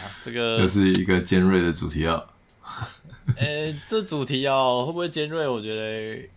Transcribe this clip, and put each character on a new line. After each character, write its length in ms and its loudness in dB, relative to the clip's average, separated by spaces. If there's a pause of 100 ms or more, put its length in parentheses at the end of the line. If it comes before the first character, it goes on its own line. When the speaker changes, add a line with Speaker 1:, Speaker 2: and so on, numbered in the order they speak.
(240)
Speaker 1:
这 80 -10
个 260 0
Speaker 2:
<laughs> 40 4
又 60 4
是 200 4
一 180 4
个 160 4
尖 180 2
锐 220 6
的 100 2
主 160 -4
题 200 -2
啊。 160 0 (540)
Speaker 1:
<laughs> 600 -6
诶， 380 -2 (120)
这 140 0
主 240 -4
题 220 -2
哦， 400 2
会 40 -4
不 60 -6
会 100 -2
尖 220 -4
锐？ 180 -2
我 140 -2
觉 140 -6
得 600 -6